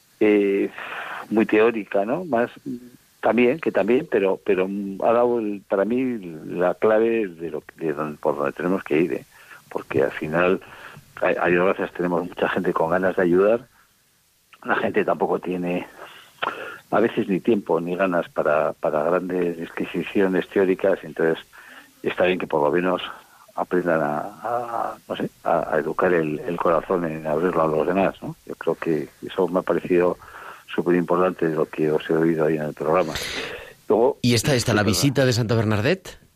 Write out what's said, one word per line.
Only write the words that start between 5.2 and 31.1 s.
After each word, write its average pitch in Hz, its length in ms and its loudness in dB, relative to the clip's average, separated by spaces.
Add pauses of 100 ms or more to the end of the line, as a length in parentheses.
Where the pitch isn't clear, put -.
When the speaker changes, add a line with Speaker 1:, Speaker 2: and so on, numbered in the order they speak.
Speaker 1:
el, 104 280 -4
para 98 180 0
mí 123 340 -2 (260)
la 90 300 0
clave 110 520 2
de 82 220 -8
lo, 76 140 -8 (140)
de 80 160 -2
donde, 76 260 -6
por 73 180 0
donde 71 140 -2
tenemos 90 320 -2
que 78 180 0
ir, 87 120 0
¿eh? - 120 -8 (440)
Porque - 340 -2
al 64 80 -2
final, 87 500 0 (580)
a, 87 260 0
a - 20 2
Dios 87 180 2
gracias, 95 280 -2
tenemos 87 340 -2
mucha - 200 -4
gente 92 260 -2
con 82 180 0
ganas 92 240 0
de 95 80 0
ayudar, 98 380 4 (1040)
la 117 120 -2
gente 104 280 0
tampoco 87 360 0
tiene 90 480 -4 (1040)
a 104 80 2
veces 110 280 0
ni 90 120 0
tiempo 95 420 2
ni 87 140 -4
ganas 87 340 0
para, 78 440 0
para 76 300 -2
grandes 87 540 0
disquisiciones 92 920 -2
teóricas, 95 560 2
entonces 80 400 -2 (600)
está - 220 0
bien 90 120 2
que 80 80 -6
por 76 160 0
lo 73 100 2
menos 90 300 0 (540)
aprendan 87 460 0
a, 76 180 -2 (220)
a, 113 560 -6 (100)
no - 100 -6
sé, - 120 -6 (140)
a, - 320 0
a 78 40 2
educar 80 340 0
el, 76 260 0
el 85 160 -6
corazón 85 480 0
en 78 240 -6
abrirlo 82 340 0
a 80 60 2
los 76 180 2
demás, 90 360 0
¿no? 160 120 -10 (120)
Yo 67 100 -10
creo - 200 -2
que 76 340 -2 (120)
eso - 280 -2
me 90 100 0
ha 90 40 -4
parecido 87 540 2 (560)
superimportante 87 760 2